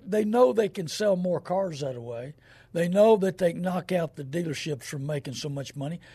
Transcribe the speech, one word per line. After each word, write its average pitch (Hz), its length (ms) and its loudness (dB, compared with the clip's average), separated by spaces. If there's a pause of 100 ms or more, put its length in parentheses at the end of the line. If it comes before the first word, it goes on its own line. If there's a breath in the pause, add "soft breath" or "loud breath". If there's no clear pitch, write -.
they 214 180 0
know 247 280 6
they 208 160 2
can 180 180 -6
sell 202 300 0
more 180 240 0
cars 180 400 -4
that 131 200 -6
way. 120 340 -10 (380 soft breath)
They 170 140 0
know 208 300 8
that 185 220 0
they 170 160 2
can 170 80 -6
knock 180 280 -2
out 170 240 -2
the 147 100 -10
dealerships 147 600 -6
from 139 200 -8
making 143 300 -6
so 151 140 -8
much 139 260 -8
money. 147 240 -8 (160 loud breath)